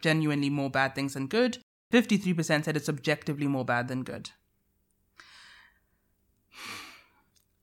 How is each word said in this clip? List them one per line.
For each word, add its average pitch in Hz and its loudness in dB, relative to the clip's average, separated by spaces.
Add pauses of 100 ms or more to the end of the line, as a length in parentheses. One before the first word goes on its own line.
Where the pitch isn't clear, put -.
genuinely 151 2
more 139 0
bad 135 0
things 139 -4
than 135 -4
good?" 240 0 (320)
Fifty-three 208 4
percent 156 2
said 156 0
it's 147 -4
objectively 147 -2
more 131 0
bad 120 0
than 127 -4
good. - -12 (3250)